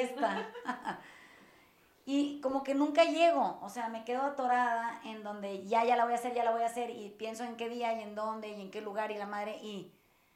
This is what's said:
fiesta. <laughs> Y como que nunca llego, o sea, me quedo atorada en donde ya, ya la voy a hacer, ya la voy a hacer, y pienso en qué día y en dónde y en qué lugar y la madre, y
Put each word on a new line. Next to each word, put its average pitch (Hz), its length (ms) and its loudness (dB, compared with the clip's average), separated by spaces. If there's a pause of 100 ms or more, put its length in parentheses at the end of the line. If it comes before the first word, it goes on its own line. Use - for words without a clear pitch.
fiesta. 220 400 -2 (160)
<laughs> - 360 -6 (1040)
Y 285 360 0
como 269 200 0
que 269 120 0
nunca 294 300 6
llego, 302 580 6
o 202 80 -10
sea, 233 180 -4
me 226 160 -8
quedo 247 180 0
atorada 247 840 2
en 220 200 -8
donde 202 420 -6
ya, 226 180 4
ya 240 120 6
la 240 80 4
voy 240 80 2
a 240 40 2
hacer, 240 180 -2
ya 240 100 2
la 233 60 4
voy 226 120 2
a 233 40 2
hacer, 233 240 -2
y 208 180 -10 (100)
pienso 226 260 -6
en 233 120 -8
qué 233 140 -4
día 233 280 0
y 214 40 -8
en 208 120 -10
dónde 214 340 -4
y 208 120 -10
en 190 100 -10
qué 214 120 -8
lugar 214 280 -2
y 208 60 -4
la 202 100 -4
madre, 208 360 -4
y 202 280 -10 (460)